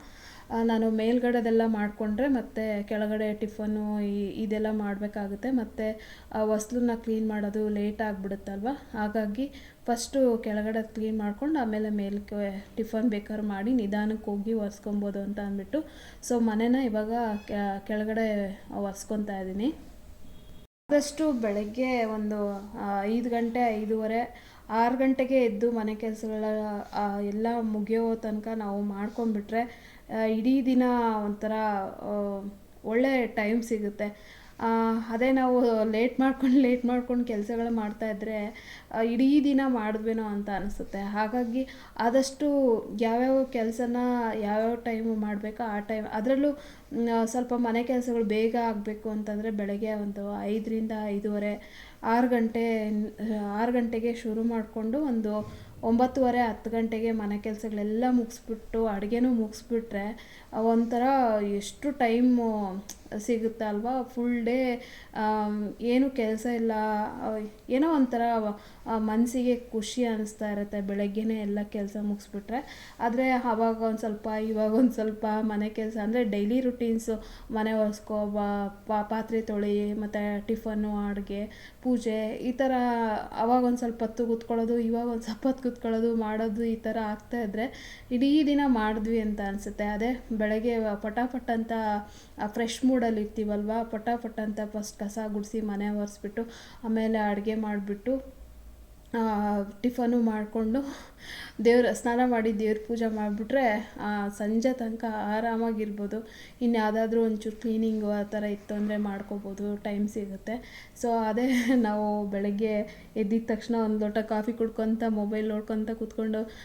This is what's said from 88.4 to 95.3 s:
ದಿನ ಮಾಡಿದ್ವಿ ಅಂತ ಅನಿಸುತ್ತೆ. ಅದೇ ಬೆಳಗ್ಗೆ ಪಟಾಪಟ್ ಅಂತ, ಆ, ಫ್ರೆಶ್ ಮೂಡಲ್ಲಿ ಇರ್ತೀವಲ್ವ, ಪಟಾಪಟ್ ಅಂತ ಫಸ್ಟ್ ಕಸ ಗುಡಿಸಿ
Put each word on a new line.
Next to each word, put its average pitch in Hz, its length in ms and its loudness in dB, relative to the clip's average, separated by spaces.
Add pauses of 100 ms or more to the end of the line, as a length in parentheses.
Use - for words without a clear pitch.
ದಿನ 285 200 4
ಮಾಡಿದ್ವಿ 220 560 2
ಅಂತ 214 260 -2
ಅನಿಸುತ್ತೆ. 202 360 -4
ಅದೇ 220 480 0
ಬೆಳಗ್ಗೆ 220 440 2 (260)
ಪಟಾಪಟ್ 240 500 -2
ಅಂತ, 226 200 0 (720)
ಆ, 208 40 0
ಫ್ರೆಶ್ 226 380 -2
ಮೂಡಲ್ಲಿ 233 360 4
ಇರ್ತೀವಲ್ವ, 208 500 -2 (120)
ಪಟಾಪಟ್ 226 560 -4
ಅಂತ 214 260 -4
ಫಸ್ಟ್ 208 340 -8
ಕಸ 208 280 -6
ಗುಡಿಸಿ 208 340 -4